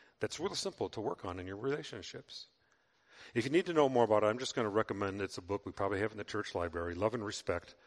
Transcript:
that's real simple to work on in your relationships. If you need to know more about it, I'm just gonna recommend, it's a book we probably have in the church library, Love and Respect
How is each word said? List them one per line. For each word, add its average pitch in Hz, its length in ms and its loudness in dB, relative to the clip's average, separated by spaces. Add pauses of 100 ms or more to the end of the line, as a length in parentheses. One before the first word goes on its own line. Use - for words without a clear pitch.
(200)
that's - 200 -4
real 180 160 -4
simple 107 340 -4
to 113 120 -6
work - 240 -4
on 92 140 -4
in 90 80 -8
your 98 100 -8
relationships. 131 880 -6 (880)
If 117 120 2
you 135 60 0
need 180 160 4
to 175 60 -2
know 147 160 6
more 123 140 6
about 107 200 6
it, 107 40 6
I'm 113 120 2
just 127 160 -4
gonna 113 140 2
recommend, 101 520 0
it's - 160 -4
a 98 40 -8
book 92 240 -4
we 92 60 -8
probably 98 280 0
have 107 120 0
in 107 60 -12
the 101 60 -8
church - 300 -4
library, 85 420 -2
Love 110 200 0
and 110 100 -4
Respect - 500 -4 (120)